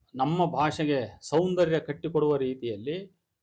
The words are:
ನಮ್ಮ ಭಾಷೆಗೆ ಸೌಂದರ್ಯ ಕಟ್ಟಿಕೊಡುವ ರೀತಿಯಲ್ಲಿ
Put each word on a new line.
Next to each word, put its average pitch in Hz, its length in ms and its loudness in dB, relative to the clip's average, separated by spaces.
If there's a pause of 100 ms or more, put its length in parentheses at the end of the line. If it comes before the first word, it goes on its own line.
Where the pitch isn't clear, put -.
(140)
ನಮ್ಮ 151 300 2
ಭಾಷೆಗೆ 147 800 0
ಸೌಂದರ್ಯ 170 580 2
ಕಟ್ಟಿಕೊಡುವ 151 560 0
ರೀತಿಯಲ್ಲಿ 131 840 -6 (220)